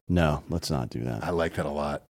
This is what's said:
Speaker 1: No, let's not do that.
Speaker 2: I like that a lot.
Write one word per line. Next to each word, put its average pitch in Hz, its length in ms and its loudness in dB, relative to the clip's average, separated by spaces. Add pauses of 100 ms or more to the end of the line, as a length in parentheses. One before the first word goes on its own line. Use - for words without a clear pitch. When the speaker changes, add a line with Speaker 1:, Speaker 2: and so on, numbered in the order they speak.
Speaker 1:
No, 78 400 4
let's 85 200 -2
not 65 200 0
do 58 160 -6
that. 57 180 -4
Speaker 2:
I 85 60 -4
like 85 240 0
that 78 120 -2
a 73 40 -4
lot. 73 440 -4